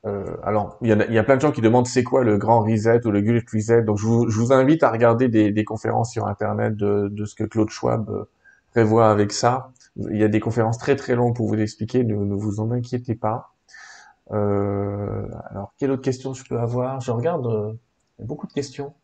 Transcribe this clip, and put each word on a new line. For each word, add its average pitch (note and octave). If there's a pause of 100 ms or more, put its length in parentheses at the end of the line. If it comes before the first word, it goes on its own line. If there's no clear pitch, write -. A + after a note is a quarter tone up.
Euh, G2+ (180)
alors, G#2
il A#2
y A2
en G#2+
a, G2+
il A2+
y A2+
a G#2+
plein C3+
de B2+
gens D3
qui -
demandent A#2
c'est B2+
quoi C3
le G#2
grand A2+
reset A2+
ou A2
le G2+
Great A2+
Reset. A2+
Donc, G#2+
je G#2
vous, A#2
je G#2+
vous A#2+
invite C3+
à B2+
regarder A#2
des, A2
des G#2+
conférences A2+
sur G#2+
Internet G#2
de, G2+
de G#2
ce G2+
que A2
Claude G#2+
Schwab, A#2
euh, G2 (480)
prévoit A2
avec G#2
ça. B2+ (260)
Il G#2
y G#2+
a G#2+
des A2
conférences A2+
très, C#3
très C3
longues A#2+
pour A2
vous G#2+
expliquer, A2
ne, G#2+
ne G2+
vous G2+
en A2
inquiétez B2
pas. A2 (800)
Euh, G2+ (240)
alors, G2+
quelle C3+
autre C3
question C3
je -
peux A2+
avoir ? B2
Je B2+
regarde, C3
euh, A2 (460)
il G#2
y -
a -
beaucoup D3
de -
questions. C#3+